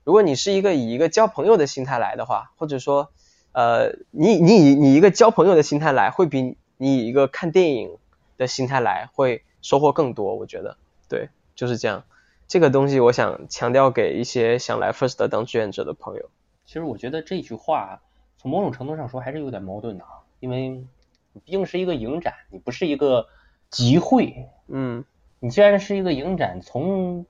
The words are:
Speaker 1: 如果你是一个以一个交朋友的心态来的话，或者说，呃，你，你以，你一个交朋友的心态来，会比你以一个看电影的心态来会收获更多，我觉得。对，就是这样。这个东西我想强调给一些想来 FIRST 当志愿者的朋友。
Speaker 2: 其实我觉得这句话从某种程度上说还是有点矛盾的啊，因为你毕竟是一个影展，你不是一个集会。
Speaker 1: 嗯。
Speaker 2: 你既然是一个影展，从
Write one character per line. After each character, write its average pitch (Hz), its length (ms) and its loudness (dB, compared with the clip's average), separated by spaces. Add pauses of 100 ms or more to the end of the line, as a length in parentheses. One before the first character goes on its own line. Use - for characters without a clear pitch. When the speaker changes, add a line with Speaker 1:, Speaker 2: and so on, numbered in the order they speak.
Speaker 1:
如 147 80 -2
果 208 120 8
你 151 100 2
是 196 180 -4
一 190 100 0
个 196 120 0
以 120 180 -2
一 120 60 -4
个 160 100 2
交 220 200 2
朋 156 180 -6
友 220 100 6
的 147 120 2
心 131 180 -8
态 131 140 -4
来 107 160 -4
的 117 100 -8
话， 120 320 -6
或 165 80 -8
者 139 140 -6
说， 143 320 -2 (400)
呃， 117 420 0 (160)
你， 190 300 2
你 170 320 8
以， 135 40 6
你 139 200 6
一 160 60 6
个 196 100 8
交 220 180 6
朋 180 180 4
友 190 80 6
的 151 60 8
心 147 180 -4
态 151 120 0
来， 110 180 2
会 - 160 0
比 131 320 -4 (200)
你 135 200 0
以 110 100 -4
一 120 40 -6
个 135 160 2
看 165 240 -6
电 170 240 2
影 92 220 -10 (400)
的 127 100 -4
心 127 200 -4
态 135 120 -2
来 104 340 -2
会 127 300 -2 (180)
收 - 180 0
获 147 120 4
更 135 240 -2
多， 101 200 -4
我 104 120 -10
觉 90 160 -14
得。 - 140 -14 (300)
对， - 220 -8 (260)
就 123 120 -6
是 120 100 -4
这 113 100 -4
样。 98 160 -6 (420)
这 - 140 -2
个 156 100 6
东 139 200 2
西 139 100 0
我 120 140 6
想 98 340 -4
强 120 240 -6
调 135 180 4
给 98 300 -2
一 120 40 -4
些 120 360 -2
想 113 200 -6
来 104 120 -2
FIRST 123 380 -4
当 113 160 -4
志 - 120 -6
愿 107 140 -4
者 - 140 -8
的 76 80 -10
朋 - 240 -16
友。 - 120 -16 (360)
Speaker 2:
其 - 80 -20
实 160 100 -10
我 123 140 -8
觉 120 120 -10
得 160 120 -8
这 170 200 -10
句 113 140 -14
话 110 460 -8 (360)
从 131 140 -10
某 185 100 -2
种 160 100 -4
程 127 140 -14
度 156 120 -10
上 135 100 -12
说 127 140 -12
还 131 100 -10
是 156 80 -12
有 139 100 -10
点 98 140 -12
矛 95 160 -12
盾 107 180 -12
的 90 60 -20
啊， - 180 -20 (200)
因 127 80 -10
为 131 200 -8 (640)
你 101 140 -20
毕 - 60 -20
竟 190 140 -4
是 180 140 -6
一 185 60 -4
个 175 100 -4
影 127 240 -6
展， - 140 -6 (180)
你 95 80 -18
不 - 100 -12
是 147 160 -6
一 147 120 -2
个 131 300 0 (440)
集 123 260 2
会。 170 520 0 (180)
Speaker 1:
嗯。 127 380 -8 (340)
Speaker 2:
你 120 100 -8
既 202 120 0
然 202 180 6
是 202 180 -6
一 190 60 -4
个 175 100 -2
影 165 240 -4
展， 92 240 -6
从 175 680 -6